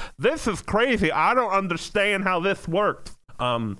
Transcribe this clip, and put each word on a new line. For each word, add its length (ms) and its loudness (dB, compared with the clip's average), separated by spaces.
"This 280 0
is 140 -2
crazy. 520 2
I 220 4
don't 180 0
understand 720 0
how 160 0
this 280 -2
works." 480 -2
Um, 400 -2